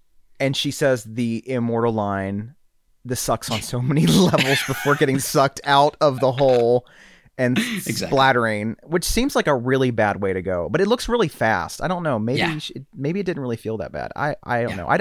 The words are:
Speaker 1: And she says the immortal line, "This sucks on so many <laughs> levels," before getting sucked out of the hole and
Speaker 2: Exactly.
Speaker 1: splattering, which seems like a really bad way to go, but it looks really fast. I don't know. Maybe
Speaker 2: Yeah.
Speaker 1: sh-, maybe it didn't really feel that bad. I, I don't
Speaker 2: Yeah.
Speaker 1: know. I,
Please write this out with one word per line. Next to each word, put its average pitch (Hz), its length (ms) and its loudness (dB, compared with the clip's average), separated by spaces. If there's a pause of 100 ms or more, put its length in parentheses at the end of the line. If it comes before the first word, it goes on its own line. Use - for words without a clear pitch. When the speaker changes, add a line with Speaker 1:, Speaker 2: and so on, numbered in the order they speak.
(400)
Speaker 1:
And 135 160 0
she 143 160 -4
says 131 320 0
the 113 460 -4
immortal 117 440 0
line, 101 600 -4 (500)
"This 123 140 -6
sucks - 320 -4
on 107 100 -4
so 123 200 -6
many 143 240 2
<laughs> - 20 4
levels," 151 600 4
before 139 280 0
getting 135 240 2
sucked 143 440 0
out 143 380 4
of 135 180 2
the 131 120 2
hole 123 540 4 (520)
and 123 200 2
Speaker 2:
Exactly. 202 500 -4
Speaker 1:
splattering, 117 760 2
which 165 220 -2
seems 254 300 0
like 226 120 0
a 147 80 4
really 127 360 2
bad 104 300 0
way 95 120 0
to 92 80 -4
go, 87 280 -4
but 156 120 0
it 196 60 2
looks 247 200 0
really 226 200 0
fast. 98 540 -2
I 151 60 -4
don't 175 160 -4
know. 139 160 0
Maybe 123 200 -2
Speaker 2:
Yeah. 165 200 -2
Speaker 1:
sh-, - 120 -12 (240)
maybe 151 240 -4
it 190 60 -6
didn't 160 160 -4
really 120 160 -4
feel 110 200 -6
that 87 140 -8
bad. 64 240 -8
I, 143 280 -4
I 120 180 -2
don't 113 100 -4
Speaker 2:
Yeah. 98 60 -8
Speaker 1:
know. 85 100 -8
I, 156 140 2